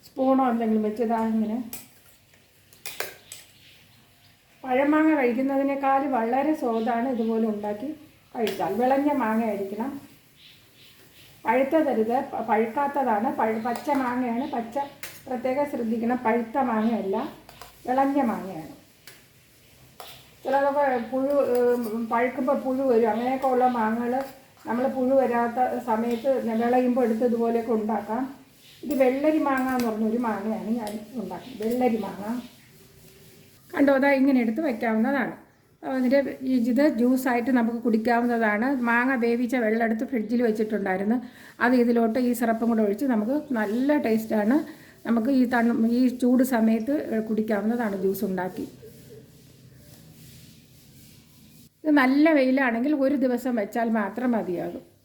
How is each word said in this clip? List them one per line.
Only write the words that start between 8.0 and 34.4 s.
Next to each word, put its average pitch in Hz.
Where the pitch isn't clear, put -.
കഴിച്ചാൽ. 190
വിളഞ്ഞ 269
മാങ്ങ 220
ആയിരിക്കണം, 208
പഴുത്തതരുത്, 247
പ-, 220
പഴുക്കാത്തതാണ്. 226
പഴു-, 220
പച്ച 240
മാങ്ങയാണ്, 247
പച്ച 233
പ്രത്യേകം 254
ശ്രദ്ധിക്കണം, 233
പഴുത്ത 233
മാങ്ങയല്ല, 214
വിളഞ്ഞ 277
മാങ്ങയാണ്. 185
ചിലതൊക്കെ 277
പുഴു, 269
ഏഹ്, 247
പഴുക്കുമ്പോൾ 254
പുഴു 262
വരും. 226
അങ്ങനെയൊക്കെ 262
ഉള്ള 254
മാങ്ങകൾ 240
നമ്മൾ 240
പുഴു 262
വരാത്ത 240
സമയത്ത് 233
വിളയുമ്പോൾ 247
എടുത്ത് 220
ഇതുപോലെയൊക്കെ 233
ഉണ്ടാക്കാം. 214
ഇത് 269
വെള്ളരി 285
മാങ്ങ 262
എന്ന് 240
പറഞ്ഞൊരു 220
മാങ്ങയാണ് 208
ഞാൻ 208
ഉണ്ടാക്കുന്നത്, 180
വെള്ളരി 233
മാങ്ങ. 185
കണ്ടോ, 277
അതാ 277
ഇങ്ങനെ 262